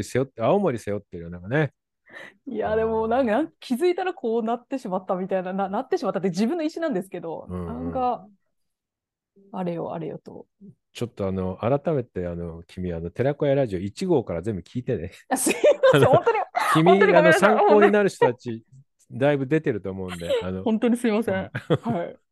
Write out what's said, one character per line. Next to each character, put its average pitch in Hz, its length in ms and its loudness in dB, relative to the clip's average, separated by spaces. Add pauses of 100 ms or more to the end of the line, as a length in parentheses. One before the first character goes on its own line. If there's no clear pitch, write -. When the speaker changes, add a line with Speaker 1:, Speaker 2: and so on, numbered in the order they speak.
Speaker 1:
背 - 160 -4
負 135 60 0
っ - 20 -6
て、 - 140 -16
青 151 180 2
森 156 180 -2
背 104 140 -10
負 101 80 -4
っ - 20 -10
て - 160 -16
る 85 60 -12
よ、 85 60 -12
な 90 100 -12
ん - 20 -16
か 90 60 -14
ね。 143 240 0 (720)
Speaker 2:
い 233 120 -8
や、 208 180 -2
で 220 80 2
も、 226 240 -2
な 247 160 2
ん 240 40 0
か、 262 220 0 (120)
気 - 140 -4
づ 311 120 0
い 359 80 2
た 381 80 -4
ら 359 100 -4
こ 233 260 -4
う 226 40 -2
な 226 120 -2
っ 240 120 -12
て 269 100 -6
し 240 120 -10
ま 185 80 -2
っ 185 100 -8
た 202 80 -2
み 185 140 -6
た 190 100 0
い 180 40 -4
な、 185 100 -8
な-、 190 160 -2
な 202 100 -4
っ 262 80 -8
て 370 100 0
し 277 60 -8
ま 196 80 0
っ - 20 -4
た 190 60 -4
っ - 20 -4
て 190 80 0
自 180 160 0
分 320 120 -2
の 320 60 -4
意 302 40 -2
思 330 140 -8
な 330 80 -2
ん 262 40 -2
で 180 80 -2
す 185 80 -16
け 175 120 -12
ど、 165 280 -10
Speaker 1:
う 180 60 -8
ん 180 60 -6
う - 20 -8
ん。 - 40 -8
Speaker 2:
な - 60 -8 (160)
ん - 40 -6
か、 247 340 -4 (1300)
あ 190 100 -6
れ 175 100 -4
よ、 160 200 -8
あ - 60 -8
れ 156 80 -10
よ - 120 -12
と。 - 260 -20 (480)
Speaker 1:
ち - 100 -8
ょ - 20 -2
っ 113 40 -8
と 98 180 -6
あ 95 40 -4
の、 92 260 -4
改 143 360 0
め 135 100 -2
て 90 240 -8
あ 87 80 -6
の、 85 320 -10
君、 90 260 -8
あ 82 60 -8
の、 85 120 -8
寺 139 240 -2
子 151 100 -4
屋 139 100 2
ラ 139 100 2
ジ 95 120 -4
オ - 20 -6
一 101 260 -6
号 160 180 2
か 92 100 -8
ら 85 80 -4
全 104 140 -4
部 87 60 -8
聞 - 200 -10
い - 20 -14
て 120 140 -2
ね。 80 140 -8 (180)
Speaker 2:
あ、 269 80 0
す - 140 0
い - 20 -2 (400)
ま - 60 8
せ - 0 -
ん。 - 40 8
Speaker 1:
あ - 20 8
の、 508 60 4
Speaker 2:
本 - 140 6
当 480 60 4
に、 427 60 -2 (360)
Speaker 1:
君、 160 100 4
Speaker 2:
本 - 160 8
当 392 60 6
に - 80 6
ご - 40 6
め - 40 10
ん - 40 6
な - 80 8
さ 208 140 6
い。 - 20 4
Speaker 1:
あ 226 40 4
の、 - 60 4
参 415 80 6
考 - 180 8
に 202 60 4
な 208 120 4
る 196 60 2
人 - 160 0
た - 80 2
ち、 113 320 -10 (440)
だ 127 220 0
い 143 60 0
ぶ 135 100 -4
出 156 140 2
て 156 100 0
る 104 100 -4
と 98 100 -8
思 95 160 -8
う 92 40 -8
ん 87 60 -10
で、 85 120 -8 (140)
あ 92 80 -6
の、 92 120 -6
Speaker 2:
本 220 160 0
当 247 100 0
に 240 80 2
す 240 100 -2
い 220 40 2
ま 208 120 0
せ 214 80 -2
ん。 190 40 -2
Speaker 1:
う - 540 -4
ん。 - 40 -2
Speaker 2:
は 170 120 -2
い。 - 120 -14 (140)